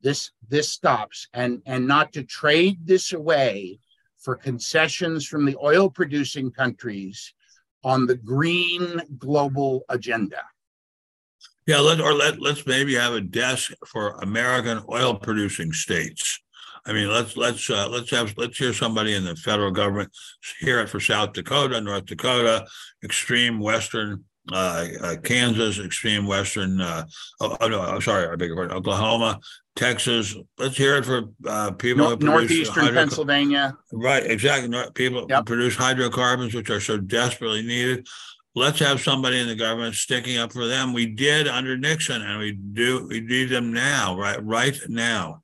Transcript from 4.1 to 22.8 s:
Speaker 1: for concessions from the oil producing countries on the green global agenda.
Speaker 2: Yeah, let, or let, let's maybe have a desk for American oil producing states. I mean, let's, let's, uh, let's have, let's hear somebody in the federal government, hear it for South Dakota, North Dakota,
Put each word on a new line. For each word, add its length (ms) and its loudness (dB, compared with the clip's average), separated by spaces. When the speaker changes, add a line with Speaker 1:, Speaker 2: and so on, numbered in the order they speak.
Speaker 1:
for 180 -4
concessions 920 -2
from 200 0
the 160 0
oil 260 6
producing 640 -2
countries 800 -6
on 240 2
the 100 2
green 840 0
global 720 0
agenda. 540 -4
Speaker 2:
Yeah, 140 6
let, 220 6
or 100 4
let, 260 2
let's 280 -2
maybe 300 2
have 180 2
a 80 -2
desk 500 -2
for 240 -4
American 720 0
oil 240 2
producing 580 -2
states. 680 -4
I 80 -6
mean, 160 0
let's, 300 0
let's, 320 0
uh, 180 0
let's 220 -6
have, 260 0
let's 220 -6
hear 160 0
somebody 400 0
in 100 0
the 120 -6
federal 340 0
government, 400 0
hear 200 2
it 100 -2
for 100 -4
South 320 2
Dakota, 480 0
North 240 -4
Dakota, 640 0